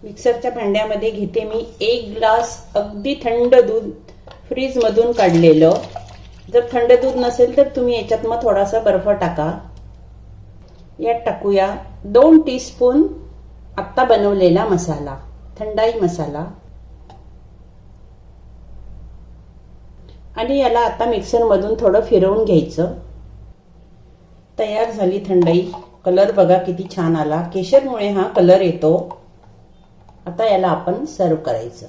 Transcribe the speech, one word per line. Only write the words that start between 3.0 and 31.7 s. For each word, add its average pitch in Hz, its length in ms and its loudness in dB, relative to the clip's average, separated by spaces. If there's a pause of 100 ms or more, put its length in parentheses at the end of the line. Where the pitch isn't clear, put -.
थंड 240 320 2
दूध 220 280 4 (640)
फ्रीजमधून 240 640 0
काढलेलं. 170 640 6 (800)
जर 240 180 4
थंड 240 200 2
दूध 254 240 4
नसेल 240 420 0
तर 277 180 4
तुम्ही 247 200 -2
याच्यात 220 300 -4
मग 233 180 -4
थोडासा 196 360 0
बर्फ 202 300 0
टाका. 170 500 -4 (1400)
यात 233 260 -2
टाकूया 202 500 -2 (300)
दोन 285 360 6
टीस्पून 254 680 0 (680)
आत्ता 196 260 -2
बनवलेला 202 640 2
मसाला, 147 520 -4 (420)
थंडाई 220 400 -2
मसाला. 160 460 -4 (4000)
आणि 247 220 -2
याला 233 220 2
आता 226 260 -2
मिक्सरमधून 220 720 0
थोडं 208 220 4
फिरवून 208 440 2
घ्यायचं. 175 480 0 (1700)
तयार 220 320 -2
झाली 196 360 -2
थंडाई. 180 440 2 (340)
कलर 185 260 2
बघा 185 260 4
किती 180 260 -4 (120)
छान 165 200 0
आला. 151 260 -2
केशरमुळे 208 680 0
हा 196 140 -2
कलर 185 380 4
येतो. 170 560 -2 (1080)
आता 214 260 -2
याला 185 160 2
आपण 190 380 -2
सर्व्ह 160 380 -2
करायचं. - 460 -8